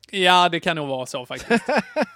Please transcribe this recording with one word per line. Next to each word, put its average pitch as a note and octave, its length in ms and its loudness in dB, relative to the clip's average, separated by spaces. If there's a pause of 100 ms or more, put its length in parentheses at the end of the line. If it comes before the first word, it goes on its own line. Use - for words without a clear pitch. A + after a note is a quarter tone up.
(120)
Ja, F3+ 380 4
det E3+ 100 -4
kan E3+ 160 -2
nog D3 120 -6
vara C3 180 -6
så B2+ 200 -10
faktiskt. C3 400 -2 (500)